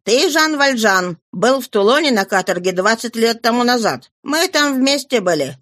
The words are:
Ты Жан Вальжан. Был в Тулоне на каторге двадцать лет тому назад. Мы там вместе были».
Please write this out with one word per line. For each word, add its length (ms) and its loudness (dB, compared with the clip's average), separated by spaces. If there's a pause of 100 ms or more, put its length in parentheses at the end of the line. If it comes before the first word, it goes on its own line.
Ты 260 2
Жан 260 0
Вальжан. 640 0 (140)
Был 300 0
в 60 -12
Тулоне 440 2
на 140 2
каторге 480 -2
двадцать 420 -2
лет 260 0
тому 220 0
назад. 480 -2 (100)
Мы 280 -2
там 260 0
вместе 440 0
были». 420 -2